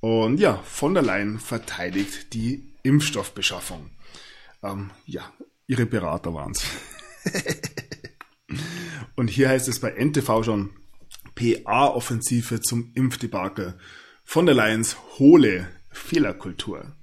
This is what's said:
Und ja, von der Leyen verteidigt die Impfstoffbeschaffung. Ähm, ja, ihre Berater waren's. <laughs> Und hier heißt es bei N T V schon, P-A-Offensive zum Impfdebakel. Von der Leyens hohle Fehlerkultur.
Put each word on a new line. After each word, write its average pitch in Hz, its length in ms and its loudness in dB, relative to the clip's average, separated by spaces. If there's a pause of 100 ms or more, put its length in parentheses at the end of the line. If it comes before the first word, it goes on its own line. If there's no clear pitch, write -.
Und 113 380 2
ja, 151 180 4
von - 360 -2
der 185 80 4
Leyen 104 380 -2
verteidigt 98 920 -6
die 117 500 -6
Impfstoffbeschaffung. 98 1040 0 (720)
Ähm, 98 300 -8 (160)
ja, - 260 -12 (320)
ihre 120 220 0
Berater 85 480 -4
waren's. - 280 -6 (600)
<laughs> - 100 -4 (1800)
Und 120 140 0
hier 131 200 4
heißt 131 180 2
es 120 120 -4
bei 113 120 -4
N 147 220 0
T 139 80 2
V 113 220 2
schon, 101 280 -2 (640)
P-A-Offensive 117 1300 0
zum 117 320 -4
Impfdebakel. 98 880 -4 (440)
Von 165 220 2
der 151 100 6
Leyens 113 420 2 (200)
hohle 123 520 8 (200)
Fehlerkultur. 104 1120 -4